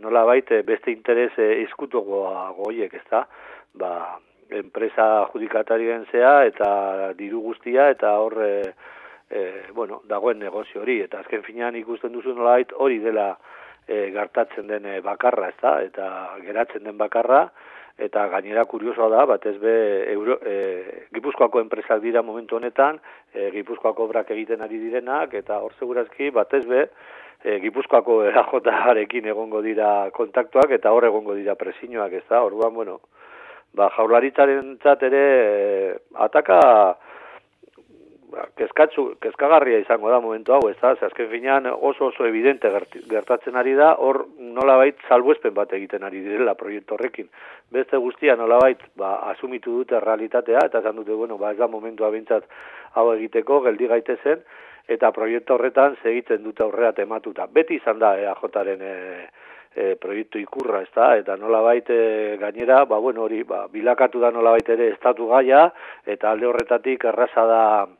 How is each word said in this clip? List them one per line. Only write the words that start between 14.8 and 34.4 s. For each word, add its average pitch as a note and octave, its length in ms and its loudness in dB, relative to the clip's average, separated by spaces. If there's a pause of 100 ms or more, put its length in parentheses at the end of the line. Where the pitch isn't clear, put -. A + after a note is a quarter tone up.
eh, G2 160 -10
bakarra, G2+ 480 -2
ez - 120 -14
da? C#3+ 220 2
Eta F#2+ 580 -12
geratzen G#2 420 -6
den G#2 140 -14
bakarra, A#2 540 2 (480)
eta G#2 280 -4
gainera G2+ 380 -2
kuriosoa A2+ 440 -2
da, A#2 160 4
batez G#2 340 -2
be, A2+ 160 0 (380)
Euro-, G#2+ 280 -2
eh, F#2+ 720 -8
Gipuzkoako B2 460 0
enpresak A2 420 -4
dira A#2 200 -2
momentu A2+ 340 -8
honetan, C3+ 440 -2 (340)
eh, G2 180 -6
Gipuzkoako A2 540 -4
obrak A2+ 260 -4
egiten A2 300 -6
ari A2 180 -10
direnak, B2 540 -6
eta G#2 260 -6
hor G#2+ 180 -10
segurazki, B2 540 -6
batez A#2+ 340 0
be, B2+ 240 0 (540)
eh, G#2 160 -4
Gipuzkoako A2+ 640 2
E G2+ 100 2
A C3+ 160 4
Jarekin A2+ 800 0
egongo G#2+ 340 -6
dira G#2 500 0
kontaktuak, B2 600 0
eta A2+ 200 2
hor A#2 140 4
egongo G#2+ 300 -2
dira G2+ 200 -4
presiñoak, G2+ 580 -10
ez F#2 160 -8
da? A#2 120 4
Orduan, A2+ 320 -2
bueno, G#2+ 260 -10 (760)
ba, G2 240 4
Jaurlaritzarentzat C3+ 1040 2